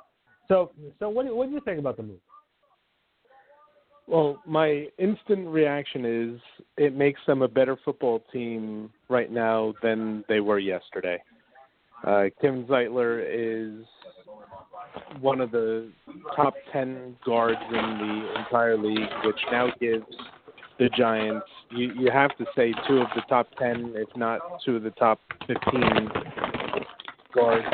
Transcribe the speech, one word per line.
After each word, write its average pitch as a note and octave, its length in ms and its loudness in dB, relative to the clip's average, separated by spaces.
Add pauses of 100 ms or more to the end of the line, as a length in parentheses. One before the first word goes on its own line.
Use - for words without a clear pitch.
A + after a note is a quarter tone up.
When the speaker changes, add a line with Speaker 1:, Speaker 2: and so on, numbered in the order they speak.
(460)
Speaker 1:
So, F#3 240 2 (300)
so G#3 80 -4
what B3 180 -2
do, A#3 80 -6
what C4 140 -2
do C#4+ 60 -6
you D4 100 -6
think E3+ 160 -4
about C3 160 -4
the A2 80 -10
move? G2 160 -16 (1900)
Speaker 2:
Well, D3+ 380 0
my D#3 440 0 (100)
instant G3 480 0
reaction C#3+ 580 0
is A#2 360 -2 (360)
it C#3 200 2
makes C#3+ 320 2
them C3+ 140 4
a B2 60 4
better C3 360 2
football B2+ 360 0 (120)
team A2 580 -6 (180)
right B2 220 0
now A2+ 420 0 (120)
than A2 440 -2
they G#2+ 120 4
were G#2 180 2
yesterday. F2+ 640 -4 (800)
Uh, G2+ 200 4 (160)
Kevin C3 240 0
Zeitler A#2 600 0
is A2+ 600 -6 (1400)
one C3 200 2
of A#2 120 -2
the A2+ 400 -2 (420)
top C#3+ 200 4 (180)
ten B2+ 420 -6 (100)
guards A#2 440 2
in A#2 60 -4
the G#2+ 680 -4
entire A#2 360 2
league, G#2+ 320 -2 (160)
which - 140 0 (140)
now B2 160 2 (120)
gives A2+ 220 0 (760)
the C3 80 6 (100)
Giants, A2 480 2 (240)
you, A#2+ 260 -2
you B2+ 140 4
have C#3 280 4
to A#2+ 60 -6 (120)
say A#2 180 4 (140)
two C3+ 100 6
of B2 160 4
the A2+ 140 -2
top A#2+ 180 2 (140)
ten, A#2+ 340 -2
if G#2+ 220 -4
not A#2 240 -2 (240)
two B2+ 100 2
of A2 80 -2
the A2 80 -4
top A2 300 4 (260)
fifteen A2+ 640 2 (1200)
guards A#2 420 4